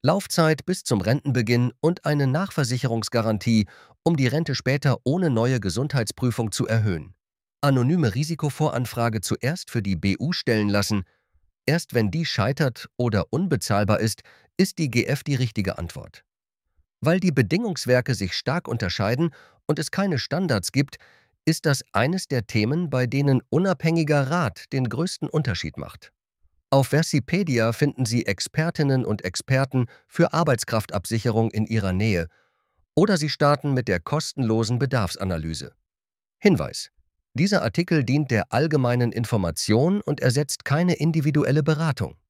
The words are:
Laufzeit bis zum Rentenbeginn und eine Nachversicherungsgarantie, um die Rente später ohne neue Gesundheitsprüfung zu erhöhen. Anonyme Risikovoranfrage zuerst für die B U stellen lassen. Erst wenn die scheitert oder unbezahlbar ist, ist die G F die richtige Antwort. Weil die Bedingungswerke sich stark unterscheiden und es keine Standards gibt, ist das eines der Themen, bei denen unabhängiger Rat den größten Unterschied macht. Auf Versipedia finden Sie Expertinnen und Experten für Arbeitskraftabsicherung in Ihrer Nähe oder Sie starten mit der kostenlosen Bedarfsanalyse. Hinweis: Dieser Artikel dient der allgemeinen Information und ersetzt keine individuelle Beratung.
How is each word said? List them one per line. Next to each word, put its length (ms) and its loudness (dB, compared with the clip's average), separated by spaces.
Laufzeit 640 0
bis 180 -6
zum 160 0
Rentenbeginn 800 0
und 240 0
eine 220 0
Nachversicherungsgarantie, 1400 0
um 140 2
die 100 2
Rente 280 -2
später 500 0
ohne 260 0
neue 300 2
Gesundheitsprüfung 920 -2
zu 140 -2
erhöhen. 480 0
Anonyme 520 2
Risikovoranfrage 1040 -2
zuerst 500 -4
für 120 -2
die 140 -2
B 220 0
U 140 -2
stellen 380 2
lassen. 320 2
Erst 260 0
wenn 180 2
die 140 -2
scheitert 720 0
oder 320 2
unbezahlbar 720 0
ist, 220 -2
ist 220 0
die 120 -2
G 140 0
F 180 -2
die 120 -2
richtige 420 -2
Antwort. 480 -12
Weil 180 2
die 120 2
Bedingungswerke 800 0
sich 180 -4
stark 340 -4
unterscheiden 600 -2
und 120 0
es 120 -6
keine 280 -2
Standards 540 -2
gibt, 240 0
ist 220 0
das 260 0
eines 360 0
der 180 -2
Themen, 420 0
bei 180 0
denen 440 2
unabhängiger 800 2
Rat 420 -2
den 160 0
größten 400 -4
Unterschied 480 -2
macht. 360 -14
Auf 180 4
Versipedia 840 0
finden 340 0
Sie 180 0
Expertinnen 800 -2
und 180 -4
Experten 640 -2
für 260 0
Arbeitskraftabsicherung 1160 0
in 160 -2
Ihrer 260 0
Nähe 360 0
oder 240 4
Sie 100 -2
starten 460 2
mit 120 0
der 140 0
kostenlosen 800 -2
Bedarfsanalyse. 960 -4
Hinweis: 520 2
Dieser 280 2
Artikel 420 0
dient 260 0
der 220 0
allgemeinen 580 2
Information 880 0
und 200 -4
ersetzt 440 0
keine 300 2
individuelle 680 2
Beratung. 520 -2